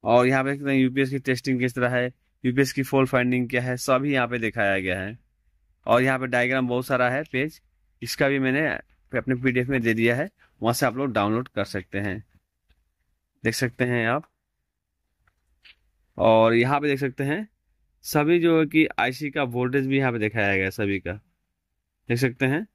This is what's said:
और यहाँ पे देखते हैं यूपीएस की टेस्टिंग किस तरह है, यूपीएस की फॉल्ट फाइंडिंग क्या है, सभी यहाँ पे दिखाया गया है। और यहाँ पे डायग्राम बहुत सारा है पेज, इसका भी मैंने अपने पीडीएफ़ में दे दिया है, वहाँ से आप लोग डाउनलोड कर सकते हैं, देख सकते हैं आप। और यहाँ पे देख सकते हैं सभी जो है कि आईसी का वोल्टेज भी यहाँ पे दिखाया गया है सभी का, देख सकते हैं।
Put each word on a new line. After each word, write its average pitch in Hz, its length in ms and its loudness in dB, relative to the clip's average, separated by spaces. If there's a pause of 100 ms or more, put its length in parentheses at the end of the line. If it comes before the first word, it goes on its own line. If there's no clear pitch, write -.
और 120 220 4
यहाँ 131 180 2
पे 139 80 -4
देखते 139 180 -6
हैं 135 80 2
यूपीएस 131 320 0
की 139 80 -6
टेस्टिंग 127 420 -4
किस 123 140 -4
तरह 123 140 0
है, 123 240 -2 (320)
यूपीएस 127 280 0
की 139 100 -4
फॉल्ट 131 260 2
फाइंडिंग 123 400 0
क्या 123 140 -2
है, 127 140 -4
सभी 135 360 0
यहाँ 123 160 0
पे 120 100 -4
दिखाया 104 400 0
गया 92 220 -2
है। 104 180 -10 (680)
और 117 160 4
यहाँ 131 160 0
पे 131 80 -6
डायग्राम 123 420 0
बहुत 123 180 -2
सारा 123 240 2
है 139 220 -4
पेज, 143 280 -4 (420)
इसका 139 260 -2
भी 139 100 0
मैंने 135 300 0 (500)
अपने 127 160 -2
पीडीएफ़ 123 340 -2
में 135 120 0
दे 113 140 0
दिया 117 220 2
है, 160 140 -6 (320)
वहाँ 117 120 2
से 139 120 0
आप 117 100 -2
लोग 135 160 -4
डाउनलोड 110 360 0
कर 101 160 -4
सकते 101 340 -8
हैं, 104 260 -6 (1200)
देख 113 100 -2
सकते 127 300 -2
हैं 120 220 -2
आप। 131 240 -2 (1900)
और 113 360 6
यहाँ 131 260 4
पे 147 80 0
देख 139 100 0
सकते 135 260 -4
हैं 180 240 -4 (540)
सभी 156 380 2
जो 165 200 4
है 156 60 2
कि 156 200 4 (120)
आईसी 131 320 -2
का 143 120 -4
वोल्टेज 123 440 0
भी 135 120 2
यहाँ 131 140 2
पे 120 60 -4
दिखाया 104 360 0
गया 95 100 0
है 95 60 -2
सभी 101 300 -2
का, 87 120 -8 (960)
देख 120 100 0
सकते 127 280 0
हैं। 151 280 0